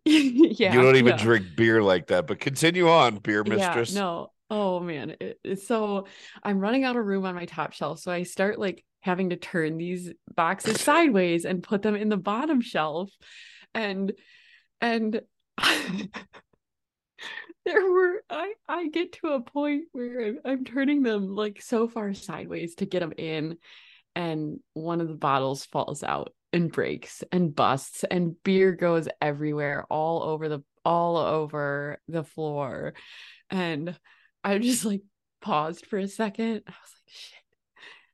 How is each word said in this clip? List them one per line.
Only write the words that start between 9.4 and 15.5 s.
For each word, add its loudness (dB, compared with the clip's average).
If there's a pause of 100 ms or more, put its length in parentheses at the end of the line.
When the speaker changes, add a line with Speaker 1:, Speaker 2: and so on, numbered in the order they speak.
Speaker 1:
these -6 (240)
boxes 0
Speaker 2:
<laughs> -
Speaker 1:
sideways 4
and -2
put -2
them 0
in -2
the 2
bottom 0
shelf. -4 (640)
And, -2 (680)
and 0 (380)